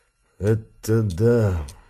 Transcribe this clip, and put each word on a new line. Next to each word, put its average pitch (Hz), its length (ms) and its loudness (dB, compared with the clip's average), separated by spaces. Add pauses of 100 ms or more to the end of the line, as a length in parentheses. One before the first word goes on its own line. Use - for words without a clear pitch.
(380)
Это 110 640 -2
да. 104 640 0 (240)